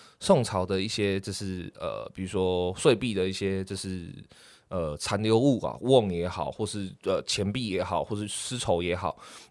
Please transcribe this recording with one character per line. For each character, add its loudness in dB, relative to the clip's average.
宋 6
朝 0
的 0
一 0
些， 0
就 -6
是， -6
呃， -6
比 -8
如 -4
说 2
岁 6
币 -2
的 2
一 -2
些， -2
就 -8
是， -8
呃， -4
残 -2
留 6
物 4
啊， -4
瓮 6
也 0
好， -4
或 -4
是， -6
呃， 2
钱 0
币 -4
也 0
好， 0
或 -4
是 -4
丝 -6
绸 2
也 0
好， -4